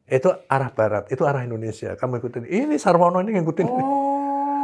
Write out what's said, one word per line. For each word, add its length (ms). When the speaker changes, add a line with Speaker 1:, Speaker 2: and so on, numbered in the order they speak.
Speaker 1:
Itu 220
arah 240
barat, 380
itu 160
arah 180
Indonesia. 540
Kamu 240
ikutin." 260
Ini 300
Sarwono 480
ini 100
ngikutin. 320
Speaker 2:
Oh, 140